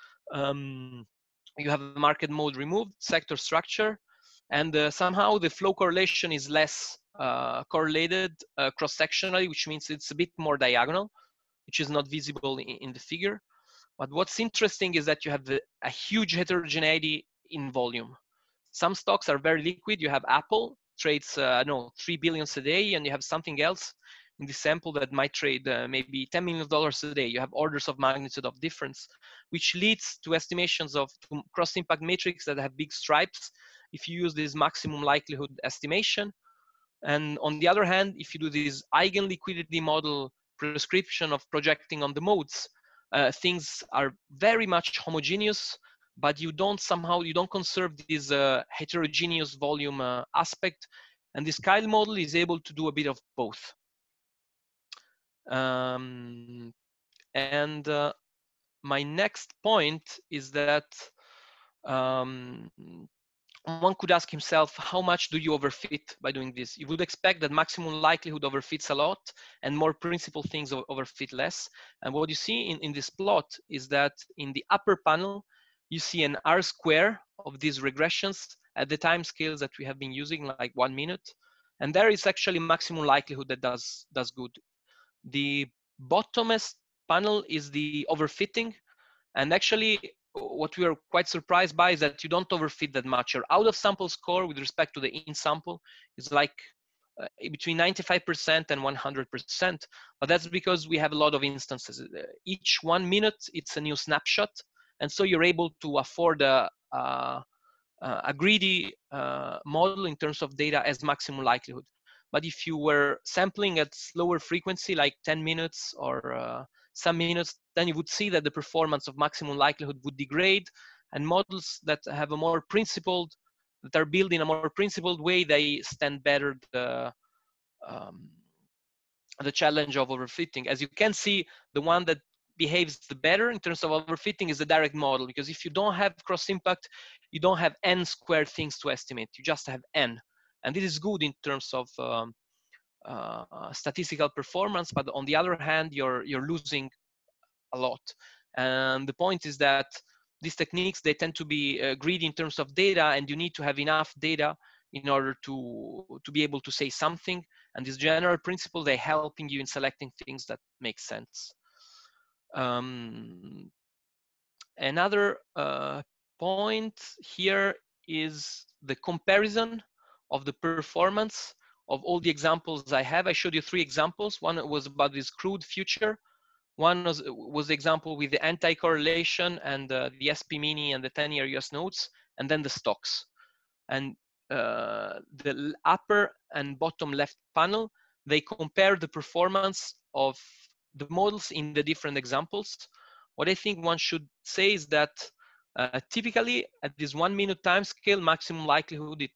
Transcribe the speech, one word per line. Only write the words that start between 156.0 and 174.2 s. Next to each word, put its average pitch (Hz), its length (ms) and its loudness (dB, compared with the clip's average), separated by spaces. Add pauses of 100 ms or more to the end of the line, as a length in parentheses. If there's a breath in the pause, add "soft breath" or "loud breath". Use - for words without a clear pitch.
to 151 60 -14
be 151 120 2
able 143 160 -2
to - 120 -12
say 143 180 -2
something. 170 520 -4 (340 soft breath)
And 127 100 -6
this 131 100 -8
general 160 420 2
principle, 180 460 -6
they're 139 140 2
helping 151 500 -2
you 139 140 -6
in 131 40 -8
selecting 135 460 -4 (140)
things 135 220 -12
that 117 120 -10 (220)
make 113 180 -6
sense. - 540 -12 (1000 soft breath)
Um, 117 1200 -6 (1080)
another, 180 600 2 (180)
uh, 69 460 -4 (360)
point 214 640 -2 (200)
here 196 560 0 (320)
is 156 580 -6 (180)
the 135 120 -4
comparison 214 880 2 (480 soft breath)
of 139 140 -2
the 143 80 -4
performance 180 1000 0 (360 soft breath)
of 139 140 -2
all 175 160 0
the 165 100 0
examples 151 640 0
I 131 80 6
have. 165 260 2
I 175 60 4
showed 160 220 0
you 156 60 0
three 180 200 -2
examples. 160 600 -2